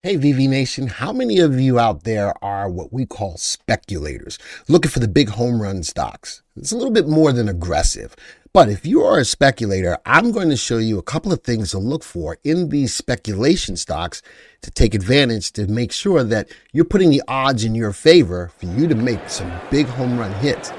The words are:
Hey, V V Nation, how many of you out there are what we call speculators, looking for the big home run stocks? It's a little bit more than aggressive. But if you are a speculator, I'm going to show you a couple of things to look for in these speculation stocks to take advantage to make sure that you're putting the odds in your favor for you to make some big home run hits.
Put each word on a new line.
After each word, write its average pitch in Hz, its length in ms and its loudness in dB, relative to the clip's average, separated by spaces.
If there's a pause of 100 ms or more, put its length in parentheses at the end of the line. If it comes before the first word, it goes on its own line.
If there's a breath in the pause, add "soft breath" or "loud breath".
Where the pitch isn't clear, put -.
Hey, 190 120 0
V 147 160 4
V 135 160 2
Nation, 135 400 -2
how 117 260 -6
many 247 240 0
of 147 220 4
you 131 180 4
out 113 280 0
there 104 280 -2 (100)
are 101 240 -4
what 90 240 -8
we 127 140 -4
call 90 320 -8
speculators, - 1000 -6 (280 loud breath)
looking 160 220 4
for - 80 -4
the 117 100 0
big 110 220 2
home 117 320 0
run 95 220 -4
stocks? - 580 -10 (160)
It's 139 140 -10
a 220 40 -4
little 262 140 -2
bit 214 180 4
more 156 240 4
than 120 160 0
aggressive. 82 680 -2 (360 loud breath)
But 160 160 6
if 101 160 -4
you 220 200 2
are 101 160 4
a 127 60 2
speculator, 98 760 0
I'm 175 280 4
going 196 180 0
to 135 80 2
show 113 220 -2
you 110 180 0
a 87 60 -6
couple 170 280 -4
of - 120 -2
things 110 260 -2
to 101 80 -6
look 127 260 -4
for - 400 -10
in 160 260 0
these 139 260 0
speculation 113 840 -2
stocks - 460 -8 (400 soft breath)
to - 80 -16
take 110 240 2
advantage 117 560 0
to 104 160 -4
make 113 240 -2
sure 170 320 0
that 107 260 -2 (240 loud breath)
you're 160 100 4
putting 180 280 4
the 139 160 4
odds 131 360 0
in 110 120 -2
your 110 180 -2
favor 90 640 4
for - 80 -12
you 113 220 0
to 151 80 2
make 113 340 -2
some 90 220 -8 (180)
big 139 160 2
home 123 320 -2
run 101 160 -4
hits. 123 460 -4